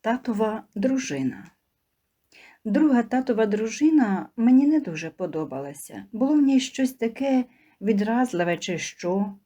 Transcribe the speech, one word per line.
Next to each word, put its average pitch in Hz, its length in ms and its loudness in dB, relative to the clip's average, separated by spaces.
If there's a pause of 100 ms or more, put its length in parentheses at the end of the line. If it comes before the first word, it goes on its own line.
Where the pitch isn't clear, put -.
Татова 220 580 -4 (120)
дружина. 143 760 -4 (1120)
Друга 247 380 4
татова 240 440 0
дружина 220 880 2
мені 254 300 6
не 302 140 4
дуже 160 300 -8
подобалася. 147 1000 -10
Було 262 220 0
в 294 80 4
ній 269 180 4
щось 262 320 -2
таке 254 520 -2 (360)
відразливе 202 760 0
чи 170 220 -6
що. 196 560 -4 (120)